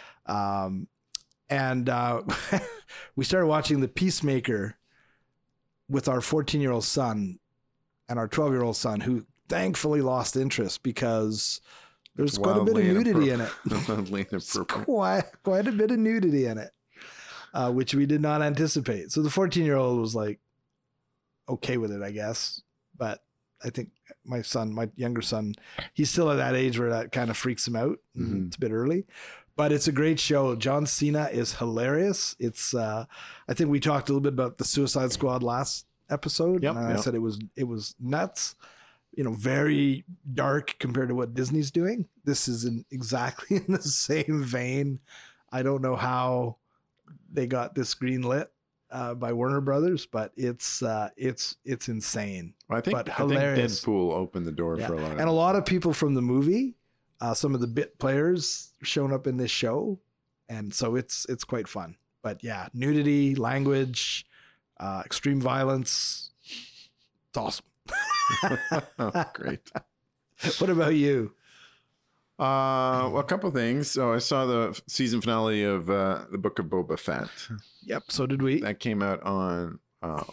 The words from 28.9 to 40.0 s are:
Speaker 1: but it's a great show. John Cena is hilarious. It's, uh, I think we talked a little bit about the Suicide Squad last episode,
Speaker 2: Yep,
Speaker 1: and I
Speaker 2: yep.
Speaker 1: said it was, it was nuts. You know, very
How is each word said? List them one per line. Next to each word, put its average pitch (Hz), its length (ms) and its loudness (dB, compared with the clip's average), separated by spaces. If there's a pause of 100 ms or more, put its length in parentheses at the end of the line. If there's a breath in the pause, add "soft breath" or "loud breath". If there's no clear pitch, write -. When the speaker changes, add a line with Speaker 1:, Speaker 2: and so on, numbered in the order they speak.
Speaker 1:
but 147 160 2
it's 147 160 2
a 156 40 4
great 151 280 2
show. 135 360 2
John 135 300 0
Cena 147 460 2
is 117 240 -2
hilarious. 131 840 0
It's, 120 340 -2
uh, 110 320 -2 (420 loud breath)
I - 60 -2
think 156 160 2
we 143 100 4
talked 147 300 0
a 143 40 2
little 139 80 2
bit 139 120 2
about 127 240 -2
the - 80 -2
Suicide 131 460 2
Squad 127 320 0
last 120 420 -2 (240)
episode, 170 540 0
Speaker 2:
Yep, 135 120 0
Speaker 1:
and 117 100 -2
I 117 60 0
Speaker 2:
yep. 104 80 2
Speaker 1:
said 120 160 0
it 113 40 0
was, 110 200 -2 (160)
it 135 100 -2
was 113 340 -6
nuts. 143 560 -2 (600 loud breath)
You 143 80 -2
know, 113 100 0
very 139 720 2 (280)